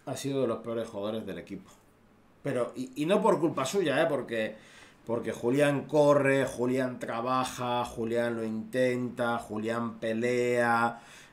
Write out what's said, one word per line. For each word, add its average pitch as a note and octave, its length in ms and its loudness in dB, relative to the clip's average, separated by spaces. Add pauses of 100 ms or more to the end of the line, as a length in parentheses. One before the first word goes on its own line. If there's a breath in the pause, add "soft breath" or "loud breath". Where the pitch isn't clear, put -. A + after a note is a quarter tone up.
ha - 120 -6
sido C#3 260 -2
de A#2+ 60 2
los A2+ 100 -2
peores A2+ 300 -6
jugadores G#2+ 380 -6
del E2+ 120 -8
equipo. F#2+ 320 -14 (720)
Pero, B2 320 -2
y, B2+ 160 -8 (100)
y D3+ 60 0
no F#3+ 160 2
por G3 160 4
culpa C#3+ 260 0
suya, D#3 380 2
¿eh? E3+ 60 4
Porque, A#2 480 -2 (500 loud breath)
porque A2+ 240 -2
Julián C3+ 560 2
corre, C#3 580 6
Julián B2+ 540 -2
trabaja, B2 840 -2
Julián A#2 500 -2
lo A2+ 100 -4
intenta, A#2+ 960 0
Julián A2+ 600 -4
pelea, A#2+ 1040 2 (300 loud breath)